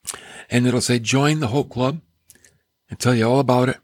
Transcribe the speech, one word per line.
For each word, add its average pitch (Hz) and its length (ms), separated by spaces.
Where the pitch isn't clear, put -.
and 123 160
it'll 123 140
say, 123 180
"Join 139 420
the 135 80
Hope 135 220
Club," 131 300
and - 80
tell 123 160
you 113 140
all 127 100
about 127 300
it. 135 160